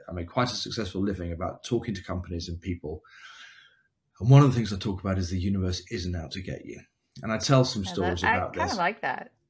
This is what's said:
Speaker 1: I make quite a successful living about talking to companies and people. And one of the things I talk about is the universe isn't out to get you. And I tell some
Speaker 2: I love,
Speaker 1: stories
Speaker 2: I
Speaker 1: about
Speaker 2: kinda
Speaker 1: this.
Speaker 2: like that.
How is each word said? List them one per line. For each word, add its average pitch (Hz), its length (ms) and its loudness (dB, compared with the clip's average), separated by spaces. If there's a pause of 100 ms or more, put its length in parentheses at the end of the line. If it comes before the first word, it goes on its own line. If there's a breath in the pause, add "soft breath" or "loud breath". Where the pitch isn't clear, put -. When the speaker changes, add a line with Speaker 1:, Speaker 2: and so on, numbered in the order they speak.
Speaker 1:
I - 40 -12
make 87 160 -8
quite 123 240 0
a - 20 -6
successful 98 480 -4
living 90 300 -2
about 85 320 -6
talking 117 300 -2
to 92 100 -10
companies 90 440 -6
and 85 120 -8
people. 87 420 -6 (1160 loud breath)
And 107 100 2
one 139 140 12
of 139 80 8
the 107 40 2
things 110 160 0
I 101 60 -2
talk 95 240 -4
about 95 160 0
is 90 140 -2
the 95 80 -2
universe 92 520 0
isn't 90 240 -4
out 80 180 -6
to - 100 -8
get - 240 -10
you. - 140 -14 (420)
And 110 100 -4
I 110 60 0
tell 131 260 6
some 110 180 -2
Speaker 2:
I 92 40 -4
love, - 80 -6
Speaker 1:
stories 90 300 0
Speaker 2:
I - 120 4
Speaker 1:
about - 160 -2
Speaker 2:
kinda - 160 -2
Speaker 1:
this. 302 80 -2
Speaker 2:
like 185 240 0
that. - 320 -6 (180)